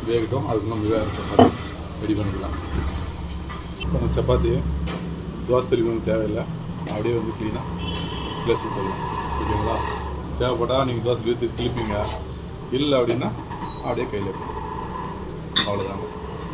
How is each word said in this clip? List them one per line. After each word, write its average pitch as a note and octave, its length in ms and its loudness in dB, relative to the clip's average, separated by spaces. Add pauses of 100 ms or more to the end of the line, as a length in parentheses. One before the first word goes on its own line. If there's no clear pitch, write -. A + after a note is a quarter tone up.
வேகட்டும், A#2 420 0
அதுக்கு G#2+ 220 0
நம்ம G#2+ 220 0
வேறு G#2+ 240 0
சப்பாத்தி - 280 8 (560)
ரெடி G#2 160 2
பண்ணிக்கலாம். G2 380 -2 (1300)
இப்போ C3+ 140 0
நம்ம B2+ 220 2
சப்பாத்தி A#2+ 340 4 (960)
தோசை B2 220 4
திரும்பி A2+ 380 2
தேவையில்லை, A2 360 2 (500)
அப்படியே A2 240 2
வந்து A2 200 -2
க்ளீனாக G#2+ 280 -2 (760)
ப்ளேஸ் A2+ 240 4
விட்டுடலாம். G2 380 -2 (360)
ஓகேங்களா? G#2+ 360 2 (640)
தேவைப்பட்டா A#2+ 360 2 (120)
நீங்கள் A#2 180 0
தோசை A#2+ 200 2
திருப்பி A#2+ 200 2 (140)
திருப்பிங்க, A#2 360 0 (840)
இல்லை C#3+ 200 4
அப்படின்னா A#2+ 320 4 (560)
அப்படியே A#2+ 240 0
கையில் G2 200 -2
எடுத்துக்கலாம். - 380 -6 (1000)
அவ்வளோதாங்க, G2 380 -2 (480)